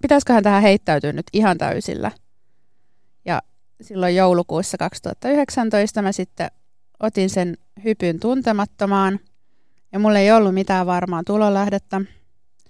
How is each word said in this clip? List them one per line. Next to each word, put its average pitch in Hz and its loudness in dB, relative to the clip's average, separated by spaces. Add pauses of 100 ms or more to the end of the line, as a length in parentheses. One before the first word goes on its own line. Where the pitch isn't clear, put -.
pitäisiköhän 262 4
tähän 202 4
heittäytyä 175 2
nyt 156 -8
ihan 196 2
täysillä. - -6 (1120)
Ja 175 -6 (400)
silloin 180 -2
joulukuussa 180 0
kaksituhatta - -8
yhdeksäntoista 226 0
mä 196 -2
sitten - -8 (480)
otin 202 -2
sen 175 -4 (260)
hypyn 180 -2
tuntemattomaan. 202 -2 (720)
Ja 190 -6
mulla 208 4
ei 196 4
ollut 214 4
mitään 190 -2
varmaa 180 -4
tulonlähdettä, 202 -2 (680)